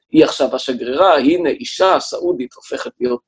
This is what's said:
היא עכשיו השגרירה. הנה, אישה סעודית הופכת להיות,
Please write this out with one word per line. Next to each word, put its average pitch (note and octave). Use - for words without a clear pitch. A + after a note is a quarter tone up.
היא D3+
עכשיו C3
השגרירה. C3+
הנה, D3+
אישה E3
סעודית B2+
הופכת -
להיות, B2